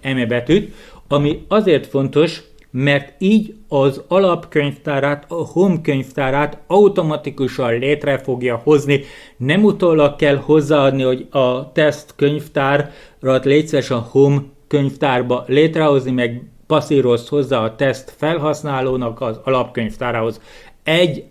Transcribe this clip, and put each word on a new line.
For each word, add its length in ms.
eme 260
betűt, 480
ami 400
azért 380
fontos, 560
mert 480
így 360
az 400
alapkönyvtárát, 1200
a 60
home 480
könyvtárát 840
automatikusan 1120
létre 400
fogja 460
hozni. 360
Nem 280
utólag 520
kell 200
hozzáadni, 680
hogy 280
a 420
teszt 440
könyvtárat 1300
légy 220
szíves 240
a 200
home 320
könyvtárba 760
létrehozni, 640
meg 320
passzírozd 640
hozzá 300
a 180
teszt 400
felhasználónak 1040
az 240
alapkönyvtárához. 960
Egy 480